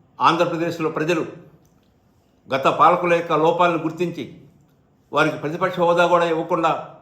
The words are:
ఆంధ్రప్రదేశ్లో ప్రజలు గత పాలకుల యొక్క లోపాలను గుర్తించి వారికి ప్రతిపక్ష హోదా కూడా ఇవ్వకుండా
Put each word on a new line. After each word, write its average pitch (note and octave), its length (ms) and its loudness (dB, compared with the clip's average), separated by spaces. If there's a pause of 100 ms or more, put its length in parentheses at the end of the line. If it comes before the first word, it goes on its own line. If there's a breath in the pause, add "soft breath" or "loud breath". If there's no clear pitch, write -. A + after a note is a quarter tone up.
(180)
ఆంధ్రప్రదేశ్లో E3 720 0
ప్రజలు D#3+ 360 -2 (1200)
గత C3 180 -2
పాలకుల F3 480 4
యొక్క E3 180 -2
లోపాలను E3 460 2
గుర్తించి E3 460 -6 (880)
వారికి D3 240 0
ప్రతిపక్ష F3 440 -4
హోదా E3+ 260 4
కూడా E3+ 200 2
ఇవ్వకుండా E3 460 -2 (300)